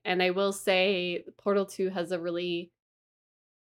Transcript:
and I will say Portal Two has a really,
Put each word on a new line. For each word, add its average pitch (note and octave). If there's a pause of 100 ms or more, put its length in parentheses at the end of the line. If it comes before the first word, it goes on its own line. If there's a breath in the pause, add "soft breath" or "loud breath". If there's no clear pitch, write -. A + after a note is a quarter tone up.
and F3+
I F#3
will G3
say F#3 (140)
Portal G3+
Two F#3+
has F3
a F3
really, F3 (960)